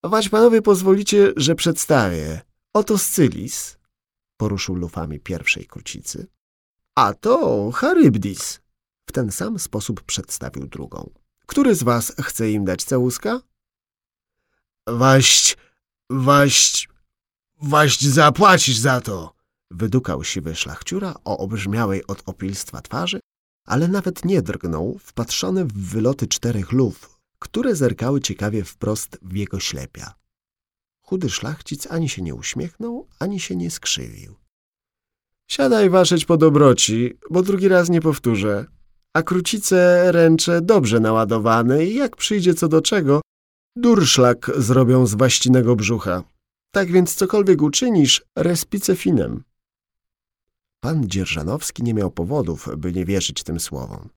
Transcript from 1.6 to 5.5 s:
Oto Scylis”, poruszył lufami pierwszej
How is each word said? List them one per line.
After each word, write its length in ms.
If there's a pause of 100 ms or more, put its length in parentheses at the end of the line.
Oto 260
Scylis”, 800 (580)
poruszył 380
lufami 460
pierwszej 460